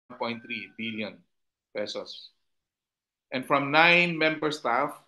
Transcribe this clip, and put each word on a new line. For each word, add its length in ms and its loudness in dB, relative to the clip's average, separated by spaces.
point 260 -6
three 320 -10
billion 400 -8
pesos, 560 -10
and 140 -6
from 240 0
nine 480 6
member 320 0
staff 420 0